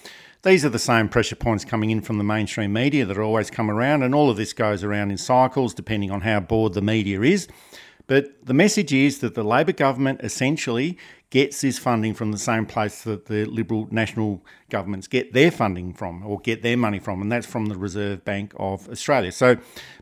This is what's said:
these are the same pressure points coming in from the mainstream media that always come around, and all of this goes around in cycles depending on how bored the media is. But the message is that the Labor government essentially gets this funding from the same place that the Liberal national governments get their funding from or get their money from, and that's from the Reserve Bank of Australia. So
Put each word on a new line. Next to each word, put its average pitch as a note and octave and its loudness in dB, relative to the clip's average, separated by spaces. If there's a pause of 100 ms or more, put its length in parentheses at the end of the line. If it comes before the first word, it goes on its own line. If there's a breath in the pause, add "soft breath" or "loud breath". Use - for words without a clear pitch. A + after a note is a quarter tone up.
(420 loud breath)
these F#3 6
are D3 4
the A2+ 0
same A2+ 2
pressure A2 0
points A2+ 0
coming G#2+ -2
in A2 0
from G#2+ -4
the G#2 0
mainstream G#2 -2
media C3+ 2
that F#2+ -4
always G#2+ 0
come G#2+ -2
around, C3 2
and B2+ 2
all D3 4
of A2+ 2
this G#2 -4
goes G#2+ 0
around G#2 -2
in G2 -4
cycles B2+ 2
depending G2+ -4
on G2 -4
how G#2 2
bored A2 0
the G2+ -2
media G2+ 0
is. F3 2 (600 loud breath)
But C#3+ 0
the C3 0
message G3+ 4
is C3+ 2
that A#2 -4
the A2+ -2
Labor B2 2
government C3+ 0
essentially C3+ -2 (320 loud breath)
gets C3+ 2
this C3 0
funding A2 0
from G#2+ -4
the G#2 -6
same A2+ 0
place G#2 -4
that G#2+ -6
the G#2+ -2
Liberal A2 -4
national G#2+ -2 (280 soft breath)
governments F#2+ -6
get - -2
their D3 6
funding F2+ -2
from F2 -10
or G#2 -6
get A2+ -4
their A#2+ 2
money A2 0
from, F#2+ -6
and G#2 -4
that's A#2+ -2
from A2 -6
the G2+ -6
Reserve G2+ -6
Bank G2+ -6
of G2 -8
Australia. A2+ 0
So B2 4 (440 loud breath)